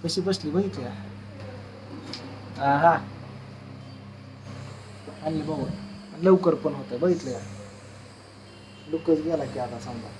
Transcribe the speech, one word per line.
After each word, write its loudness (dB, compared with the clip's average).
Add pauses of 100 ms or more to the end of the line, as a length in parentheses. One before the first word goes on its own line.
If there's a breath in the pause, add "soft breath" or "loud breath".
कशी 2
बसली 2
बघितली 2
का? -4 (1700)
आहा. 8 (2250)
आणली 0
बघू. -2 (560)
लवकर 10
पण 2
होतं, -4
बघितलं 4
का? -4 (1500)
लुकच 4
गेला 2
की -6
आता -4
समजा. -8 (100)